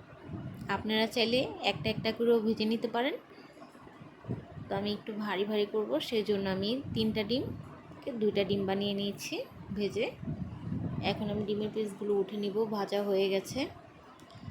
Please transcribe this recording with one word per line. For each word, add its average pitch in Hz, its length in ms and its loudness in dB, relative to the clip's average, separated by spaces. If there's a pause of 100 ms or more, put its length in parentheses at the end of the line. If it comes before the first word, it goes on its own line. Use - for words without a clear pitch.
(680)
আপনারা 220 380 2
চাইলে 233 340 4 (220)
একটা 202 280 2
একটা 220 220 0
করেও 233 300 6
ভেজে 214 240 2
নিতে 226 220 2
পারেন। 247 260 0 (1500)
তো - 100 -8
আমি 202 180 0
একটু - 260 -6
ভারী 202 260 0
ভারী 208 220 2
করব, 214 240 0 (100)
সেই 214 240 0
জন্য 196 260 2
আমি 190 200 2 (220)
তিনটা 220 320 2
ডিমকে - 920 -4
দুইটা 202 260 6
ডিম 196 220 2
বানিয়ে 202 280 2
নিয়েছি 202 400 -4 (400)
ভেজে। 202 320 0 (1040)
এখন 208 200 0
আমি 208 140 0
ডিমের 208 280 0
পিসগুলো 208 460 -2
উঠে 196 180 0
নিব, 202 200 0 (200)
ভাজা 202 320 0
হয়ে 196 200 4
গেছে। 196 320 0 (920)